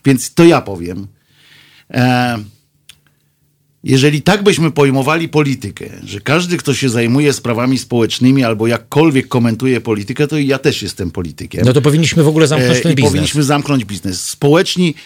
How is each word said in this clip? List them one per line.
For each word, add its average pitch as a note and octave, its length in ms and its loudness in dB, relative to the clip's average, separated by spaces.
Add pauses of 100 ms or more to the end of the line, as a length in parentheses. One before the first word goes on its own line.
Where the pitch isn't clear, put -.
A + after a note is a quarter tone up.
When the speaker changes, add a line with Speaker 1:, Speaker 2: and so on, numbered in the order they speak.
Speaker 1:
więc C3+ 280 0
to E3+ 100 4
ja E3 180 6
powiem. F2+ 460 -10 (840)
E, B2 440 0 (1500)
jeżeli C#3+ 380 2
tak G3+ 220 2
byśmy E3 280 2
pojmowali C#3+ 580 0
politykę, C3 560 -4 (200)
że G2 140 -12
każdy, F3 380 -2
kto - 160 -2
się C3 160 -2
zajmuje A#2+ 440 2
sprawami A#2+ 440 -2
społecznymi B2 680 0
albo A2+ 240 0
jakkolwiek C3 600 0
komentuje A#2+ 540 0
politykę, A#2 460 -4
to D3+ 100 -4
ja C3+ 200 0
też C3 240 -2
jestem F#2 300 -8
politykiem. E2+ 540 -6
Speaker 2:
No B2 80 4
to A2 80 4
powinniśmy D3+ 420 2
w C#3+ 40 4
ogóle D#3 200 2
zamknąć B2+ 300 2
Speaker 1:
E, B2 40 0
Speaker 2:
ten E3 100 0
Speaker 1:
i C#3+ 40 0
Speaker 2:
biznes. C#3 160 2
Speaker 1:
powinniśmy D3 320 -2
zamknąć C#3 420 0
biznes. F#2+ 380 -10
Społeczni, E3 720 0 (100)